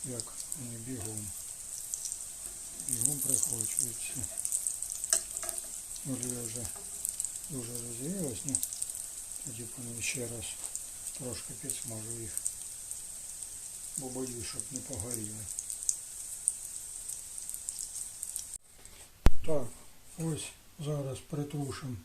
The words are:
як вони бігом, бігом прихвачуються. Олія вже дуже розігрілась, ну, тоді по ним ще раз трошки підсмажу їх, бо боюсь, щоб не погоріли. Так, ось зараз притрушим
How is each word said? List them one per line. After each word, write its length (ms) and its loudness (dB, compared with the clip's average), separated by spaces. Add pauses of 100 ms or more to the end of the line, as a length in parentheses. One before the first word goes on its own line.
як 280 -4 (260)
вони 180 -8
бігом, 500 -4 (1600)
бігом 320 4
прихвачуються. 920 2 (1900)
Олія 360 -2
вже 260 -4 (840)
дуже 220 -4
розігрілась, 760 -4
ну, 120 2 (880)
тоді 180 -6
по 200 -8
ним 180 -6
ще 260 -2
раз 180 -6 (720)
трошки 440 -6
підсмажу 500 -4 (100)
їх, 100 -6 (1700)
бо 120 -4
боюсь, 360 -4
щоб 160 -6 (100)
не 80 -2
погоріли. 680 -4 (4000)
Так, 220 8 (520)
ось 260 -2 (340)
зараз 400 -2
притрушим 840 -2